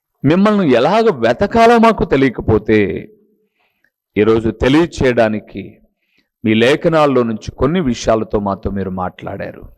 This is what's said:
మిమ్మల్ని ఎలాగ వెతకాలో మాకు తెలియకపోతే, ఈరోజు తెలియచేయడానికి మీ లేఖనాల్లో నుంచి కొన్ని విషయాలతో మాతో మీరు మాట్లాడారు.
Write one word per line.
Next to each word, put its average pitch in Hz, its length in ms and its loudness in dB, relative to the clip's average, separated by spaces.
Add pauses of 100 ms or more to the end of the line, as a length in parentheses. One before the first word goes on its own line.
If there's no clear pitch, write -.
(240)
మిమ్మల్ని 190 480 2
ఎలాగ 170 400 2
వెతకాలో 226 680 2
మాకు 220 260 2
తెలియకపోతే, 107 1040 0 (1080)
ఈరోజు 110 340 2
తెలియచేయడానికి 120 1300 -2 (680)
మీ 110 100 2
లేఖనాల్లో 143 680 2
నుంచి 113 280 -6
కొన్ని 147 300 -2
విషయాలతో 113 580 -2
మాతో 98 320 -6
మీరు 98 200 -6
మాట్లాడారు. 90 880 -12